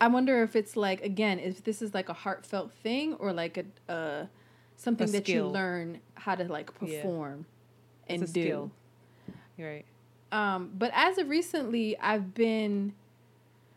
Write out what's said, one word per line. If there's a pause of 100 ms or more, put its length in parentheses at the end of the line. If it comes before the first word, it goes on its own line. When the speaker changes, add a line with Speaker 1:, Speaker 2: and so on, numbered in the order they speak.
Speaker 1:
I
wonder
if
it's,
like,
again,
if
this
is,
like,
a
heartfelt
thing
or,
like,
a,
uh, (500)
something
Speaker 2:
A
Speaker 1:
that
you
Speaker 2:
skill.
Speaker 1:
learn (140)
how
to,
like, (100)
Speaker 2:
Yeah.
Speaker 1:
perform (600)
Speaker 2:
It's
Speaker 1:
and
Speaker 2:
a
Speaker 1:
do.
Speaker 2:
skill. (840)
You're
right. (440)
Speaker 1:
Um,
but
as
of
recently,
I've
been (840)